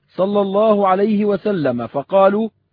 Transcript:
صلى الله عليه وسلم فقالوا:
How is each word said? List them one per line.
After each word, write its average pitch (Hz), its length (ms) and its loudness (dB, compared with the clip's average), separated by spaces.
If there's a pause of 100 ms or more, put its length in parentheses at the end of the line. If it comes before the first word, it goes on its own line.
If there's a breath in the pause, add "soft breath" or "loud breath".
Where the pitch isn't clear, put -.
صلى 202 320 -2
الله 202 480 0
عليه 208 360 0
وسلم 160 640 -2
فقالوا: 196 640 0 (240)